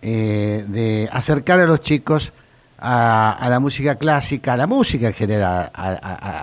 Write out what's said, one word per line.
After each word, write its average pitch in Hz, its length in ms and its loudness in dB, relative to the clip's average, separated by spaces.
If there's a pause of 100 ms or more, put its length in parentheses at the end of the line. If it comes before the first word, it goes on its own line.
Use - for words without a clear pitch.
eh, 107 680 -2
de 110 440 -2
acercar 156 480 2
a 175 60 6
los 160 140 4
chicos 151 520 -2 (460)
a, 113 540 2
a - 160 -4
la 123 100 2
música 139 380 -2
clásica, 143 560 0
a 123 40 0
la 131 120 2
música 180 400 0
en 98 60 -2
general, 98 600 -2
a, 95 180 -6
a, 92 220 -8
a, - 280 -10